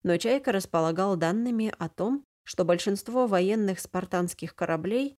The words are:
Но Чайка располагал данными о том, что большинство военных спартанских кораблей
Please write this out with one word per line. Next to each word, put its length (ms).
Но 140
Чайка 340
располагал 640
данными 640
о 100
том, 380
что 220
большинство 600
военных 540
спартанских 760
кораблей 680